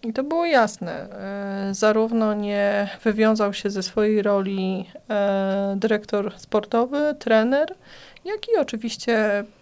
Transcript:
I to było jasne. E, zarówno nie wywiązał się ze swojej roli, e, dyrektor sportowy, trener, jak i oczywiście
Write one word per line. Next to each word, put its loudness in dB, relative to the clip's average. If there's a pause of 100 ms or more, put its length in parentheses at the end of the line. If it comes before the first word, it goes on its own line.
I -6
to -2
było 0
jasne. 2
E, -8
zarówno 2
nie 0 (140)
wywiązał 2
się -4
ze -4
swojej 2
roli, 0 (240)
e, 0
dyrektor -2
sportowy, 0
trener, 2 (500)
jak -8
i 4
oczywiście -2 (180)